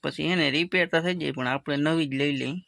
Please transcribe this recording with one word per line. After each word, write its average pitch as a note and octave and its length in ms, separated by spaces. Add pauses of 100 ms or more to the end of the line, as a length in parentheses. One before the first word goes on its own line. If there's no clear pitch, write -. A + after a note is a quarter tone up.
પછી D3+ 260
હે F#3 60
ને D#3 160
રિપેર F3 380
તો E3 120
થઈ F3+ 140
જાય, D3+ 180
પણ C3 140
આપણે C#3 300
નવી D#3 300
જ C3+ 80
લઈ C#3+ 180
લઈ. C3 220 (140)